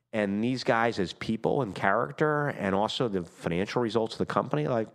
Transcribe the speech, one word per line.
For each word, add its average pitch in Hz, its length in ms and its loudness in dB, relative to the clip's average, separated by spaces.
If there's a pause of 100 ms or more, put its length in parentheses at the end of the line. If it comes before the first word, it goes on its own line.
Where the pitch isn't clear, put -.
(140)
and 104 300 0
these 123 200 -2
guys 117 360 2
as 90 140 -2
people - 500 0
and 95 100 -4
character 147 760 0 (100)
and 95 160 2
also 107 320 0
the 98 160 -2
financial 92 580 -2
results 113 320 0
of - 60 -10
the 92 80 0
company, 147 400 0
like, 113 280 0